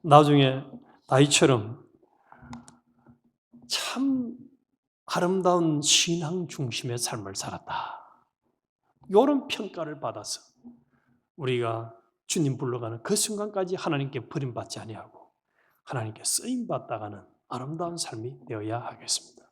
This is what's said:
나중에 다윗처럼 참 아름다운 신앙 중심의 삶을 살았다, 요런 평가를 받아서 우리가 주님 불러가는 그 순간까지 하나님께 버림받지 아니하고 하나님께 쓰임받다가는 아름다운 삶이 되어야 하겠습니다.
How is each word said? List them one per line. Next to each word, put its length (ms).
나중에 600
다윗처럼 760
참 680
아름다운 760
신앙 680
중심의 500
삶을 380
살았다, 680
요런 360
평가를 520
받아서 420
우리가 580
주님 320
불러가는 460
그 120
순간까지 600
하나님께 540
버림받지 500
아니하고 500
하나님께 400
쓰임받다가는 1000
아름다운 480
삶이 480
되어야 340
하겠습니다. 720